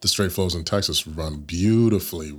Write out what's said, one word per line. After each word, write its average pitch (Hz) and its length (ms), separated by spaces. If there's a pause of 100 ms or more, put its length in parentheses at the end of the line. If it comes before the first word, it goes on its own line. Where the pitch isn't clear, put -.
the 104 60
straight - 240
flows 90 240
in 82 80
Texas 95 420
run 78 360
beautifully 90 960